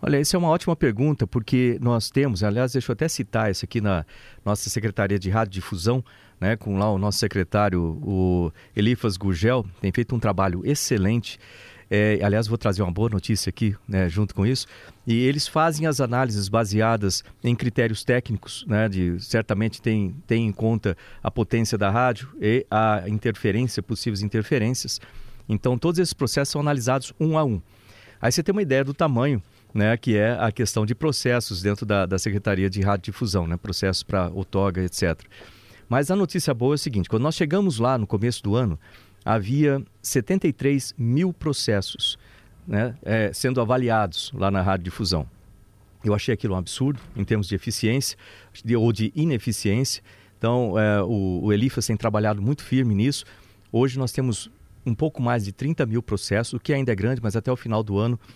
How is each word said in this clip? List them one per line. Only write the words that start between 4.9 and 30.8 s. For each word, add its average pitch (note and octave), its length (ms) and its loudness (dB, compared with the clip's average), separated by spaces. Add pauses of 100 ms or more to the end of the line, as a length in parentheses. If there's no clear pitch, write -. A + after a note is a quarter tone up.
de F#2 120 -2
Rádio G#2+ 240 0
Difusão, G2+ 500 -2 (380)
né, G#2 160 0
com G2+ 200 -4
lá G#2+ 140 2
o G2 60 0
nosso G2+ 220 0
secretário, F#2 840 0
o F2+ 480 2 (240)
Elifas G#2+ 400 0
Gurgel, G2+ 500 0 (140)
tem F#2+ 140 -2
feito A#2+ 200 -2
um A#2 60 -2
trabalho F#2+ 460 0
excelente. A2+ 760 0 (500)
É, G#2 320 4
aliás, G#2 260 2
vou A2+ 100 -2
trazer G2+ 240 0
uma F2 100 0
boa G#2 160 0
notícia G#2 420 -2
aqui, G2 280 -2 (100)
né, F#2+ 220 2
junto G2 260 0
com G2 100 2
isso. C3 220 0 (400)
E A#2 140 2
eles C#3+ 260 0
fazem D#3+ 400 0
as C#3+ 140 0
análises A#2 480 0
baseadas G#2+ 760 2 (180)
em A#2+ 140 2
critérios A#2 480 -2
técnicos, - 640 -2
né, A2 220 2
de, F2+ 320 0
certamente G#2+ 600 -2
tem, G#2+ 320 0 (140)
tem A2+ 180 2
em G#2+ 60 0
conta A2 460 0 (260)
a - 80 -2
potência A#2 460 0
da G2 120 2
rádio B2 380 0 (140)
e A2+ 280 2
a G#2+ 380 2
interferência, G#2+ 720 -2
possíveis G#2 400 -4
interferências. A2+ 800 -2 (480)
Então, B2 300 0
todos E3 200 0
esses F3 160 0
processos C#3 380 -2
são D3+ 80 -4
analisados C3+ 580 -2
um D#3 200 0
a D#3 80 2
um. G#2 160 -2 (600)
Aí A#2+ 120 2
você E3 100 0
tem G3 80 0
uma G3+ 100 0
ideia C3+ 220 2
do C#3 100 -4
tamanho, C3+ 480 2 (320)
né, G#2+ 240 2
que A#2 180 0
é G#2+ 240 4
a A2 120 2
questão G#2+ 340 0